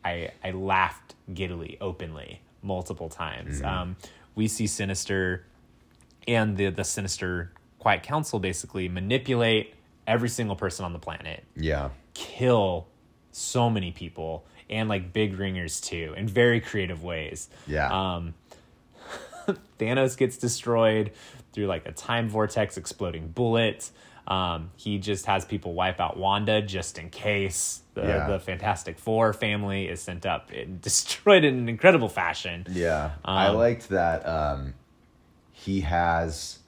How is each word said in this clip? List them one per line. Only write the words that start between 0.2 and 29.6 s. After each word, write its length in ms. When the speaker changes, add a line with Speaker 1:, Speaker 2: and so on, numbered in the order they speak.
Speaker 1:
I 100
laughed 600
giddily, 460
openly, 600
multiple 480
times. 480
Speaker 2:
Mm-hmm. 80
Speaker 1:
Um, 300
we 140
see 180
Sinister 800
and 300
the, 140
the 140
Sinister 680
Quiet 240
Council 360
basically 500
manipulate 840
every 240
single 260
person 300
on 80
the 40
planet. 460
Speaker 2:
Yeah. 360
Speaker 1:
Kill 720
so 380
many 240
people, 540
and, 180
like, 240
big 260
ringers 440
too, 340
in 100
very 360
creative 420
ways. 460
Speaker 2:
Yeah. 220
Speaker 1:
Um, 180
<laughs> 480
Thanos 380
gets 220
destroyed 720
through, 140
like, 200
a 60
time 360
vortex 480
exploding 520
bullet. 640
Um, 500
he 220
just 280
has 180
people 300
wipe 260
out 160
Wanda 460
just 360
in 120
case 720
the, 100
Speaker 2:
Yeah. 260
Speaker 1:
the 120
Fantastic 580
Four 360
family 520